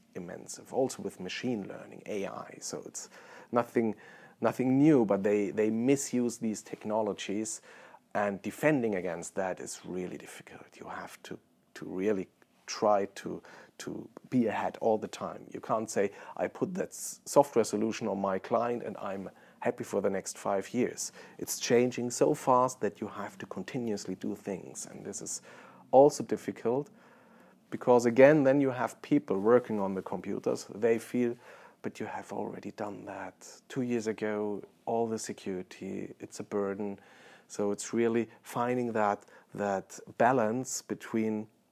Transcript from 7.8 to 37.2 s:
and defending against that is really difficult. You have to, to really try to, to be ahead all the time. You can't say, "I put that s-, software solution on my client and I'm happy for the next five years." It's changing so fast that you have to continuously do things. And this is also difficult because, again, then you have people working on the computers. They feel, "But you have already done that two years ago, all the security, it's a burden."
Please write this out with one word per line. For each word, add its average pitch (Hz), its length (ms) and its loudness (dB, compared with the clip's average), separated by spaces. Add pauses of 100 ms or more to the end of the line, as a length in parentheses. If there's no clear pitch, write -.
and 101 280 0
defending 117 520 2
against 87 400 -4
that 92 240 -2
is - 260 -12
really 90 320 -6
difficult. - 500 -18 (120)
You - 80 -16
have 95 380 -12
to, - 120 -12 (380)
to - 120 -12
really 95 420 0 (380)
try 104 500 4
to, 87 260 -8 (360)
to - 300 -10 (220)
be 123 160 4
ahead 98 340 -2
all 113 160 4
the 104 120 -6
time. - 320 -8 (100)
You - 100 -12
can't 110 300 -2
say, 101 220 0 (240)
"I 90 100 0
put - 280 -2
that - 160 -4
s-, - 340 -12
software 127 400 4
solution 110 420 -2
on 98 140 -2
my 98 180 0
client 117 460 -2
and 107 140 -10
I'm 98 300 -8 (300)
happy - 240 -4
for 101 180 -2
the 98 100 0
next - 280 -4
five 101 340 -2
years." - 380 -2 (280)
It's - 200 -6
changing 123 520 2
so 147 240 4
fast 127 460 2
that 101 200 -4
you 104 80 -4
have 101 300 -10
to 120 80 -10
continuously 101 680 -6
do 104 220 -6
things. 82 520 -10
And - 160 -14
this - 160 -10
is - 220 -10 (480)
also 135 340 8
difficult 120 640 -4 (800)
because, 123 360 6
again, 135 360 10
then 135 180 6
you 135 100 2
have 120 300 -4
people 123 380 2
working 113 400 4
on 98 160 0
the 95 80 -4
computers. 101 720 -4
They 117 240 2
feel, 120 380 -2 (460)
"But - 180 -8
you 110 60 -6
have 101 260 -10
already 101 400 -8
done 104 340 -8
that 95 280 -10 (340)
two 135 140 -4
years 120 240 0
ago, 104 560 -2 (240)
all 117 200 0
the 110 120 -2
security, 98 1000 -8
it's - 200 -12
a 107 40 -10
burden." 101 540 -4 (480)